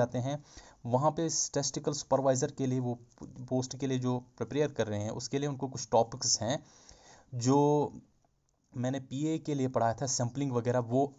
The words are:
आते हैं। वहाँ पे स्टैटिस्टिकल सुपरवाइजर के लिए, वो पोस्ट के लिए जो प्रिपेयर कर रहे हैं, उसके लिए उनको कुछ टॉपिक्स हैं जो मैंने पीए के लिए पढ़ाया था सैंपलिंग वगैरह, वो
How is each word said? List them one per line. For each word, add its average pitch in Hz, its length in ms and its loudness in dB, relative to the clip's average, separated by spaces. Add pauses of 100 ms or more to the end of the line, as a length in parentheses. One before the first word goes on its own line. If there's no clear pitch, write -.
आते 123 140 -2
हैं। 139 240 -4 (440)
वहाँ 127 300 2
पे 165 140 0
स्टैटिस्टिकल - 600 -2 (100)
सुपरवाइजर 135 560 2
के 139 80 0
लिए, 127 140 0
वो 123 180 -2 (240)
पोस्ट 127 580 -4
के 139 60 -2
लिए 131 120 0
जो 123 200 0 (180)
प्रिपेयर 135 360 0
कर 110 140 0
रहे 104 140 -2
हैं, 107 120 -4
उसके 120 260 -4
लिए 143 100 -2
उनको 135 200 -4
कुछ 127 240 -10
टॉपिक्स - 500 2
हैं 127 160 0 (760)
जो 143 600 4 (840)
मैंने 131 240 -2
पीए 147 380 -2
के 151 160 -4
लिए 131 140 0
पढ़ाया 117 260 2
था 135 120 -4
सैंपलिंग 131 460 -2
वगैरह, 120 260 2
वो 127 400 0